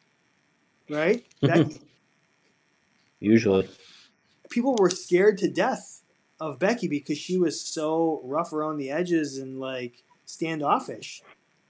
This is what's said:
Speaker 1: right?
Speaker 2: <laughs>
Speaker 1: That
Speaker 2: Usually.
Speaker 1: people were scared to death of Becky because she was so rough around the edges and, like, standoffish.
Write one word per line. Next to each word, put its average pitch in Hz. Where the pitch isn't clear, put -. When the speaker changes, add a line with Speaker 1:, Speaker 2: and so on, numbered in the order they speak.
Speaker 1:
right? 165
Speaker 2:
<laughs> -
Speaker 1:
That 160
Speaker 2:
Usually. 101
Speaker 1:
people 247
were 185
scared 185
to 175
death 202
of 147
Becky 202
because 147
she 185
was 170
so 160
rough 156
around 156
the 135
edges 156
and, 135
like, 127
standoffish. 151